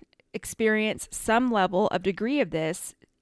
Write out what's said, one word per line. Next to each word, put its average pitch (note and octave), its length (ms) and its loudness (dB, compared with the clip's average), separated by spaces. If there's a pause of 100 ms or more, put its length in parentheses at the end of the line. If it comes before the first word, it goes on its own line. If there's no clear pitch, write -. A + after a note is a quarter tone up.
(340)
experience G#3+ 800 0
some A#3+ 400 2
level G3 380 2
of F3+ 120 0
degree G#3 380 -2
of G#3 100 0
this D#3+ 460 -4 (260)